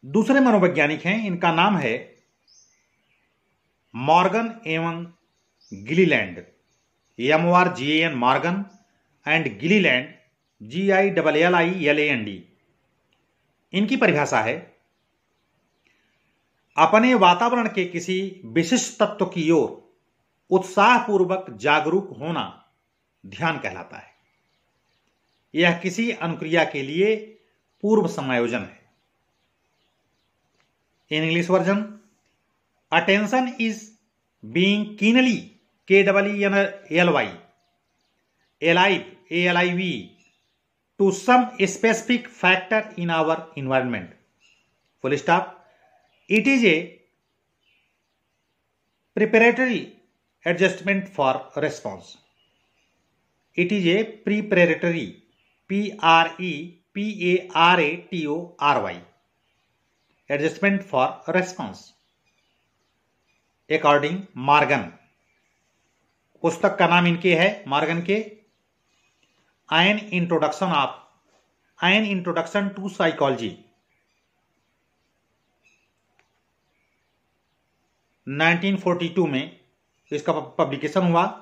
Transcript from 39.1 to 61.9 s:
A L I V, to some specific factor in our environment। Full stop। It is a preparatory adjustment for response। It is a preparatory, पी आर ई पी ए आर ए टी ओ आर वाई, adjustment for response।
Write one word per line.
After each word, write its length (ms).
A 160
L 100
I 160
V, 160
to 180
some 260
specific 720
factor 460
in 180
our 240
environment। 500
Full 140
stop। 340
It 180
is 180
a 120
preparatory 640
adjustment 640
for 240
response। 500
It 140
is 180
a 100
preparatory, 840
पी 100
आर 260
ई 120
पी 120
ए 300
आर 240
ए 160
टी 140
ओ 120
आर 200
वाई, 200
adjustment 560
for 200
response। 520